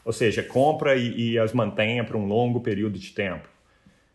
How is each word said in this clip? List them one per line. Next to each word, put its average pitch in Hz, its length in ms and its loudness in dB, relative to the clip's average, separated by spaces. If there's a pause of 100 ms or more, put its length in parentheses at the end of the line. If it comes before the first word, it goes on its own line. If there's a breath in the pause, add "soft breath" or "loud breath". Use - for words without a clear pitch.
ou 117 80 -2
seja, 107 320 0
compra 147 500 2
e, 117 380 0
e 117 80 2
as 110 120 2
mantenha 113 520 0
por 113 100 -8
um 107 120 -2
longo 120 340 2
período 104 380 -2
de - 120 -14
tempo. 92 380 -6 (680 soft breath)